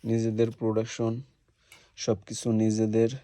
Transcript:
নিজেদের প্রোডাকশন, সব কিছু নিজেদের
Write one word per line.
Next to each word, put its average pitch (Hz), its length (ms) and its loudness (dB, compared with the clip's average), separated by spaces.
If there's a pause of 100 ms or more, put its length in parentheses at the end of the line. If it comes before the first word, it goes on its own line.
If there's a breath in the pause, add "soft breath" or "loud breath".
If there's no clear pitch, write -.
নিজেদের 113 480 0
প্রোডাকশন, 113 680 -2 (720 soft breath)
সব 110 220 -2 (100)
কিছু 117 240 -4
নিজেদের 110 580 2 (140)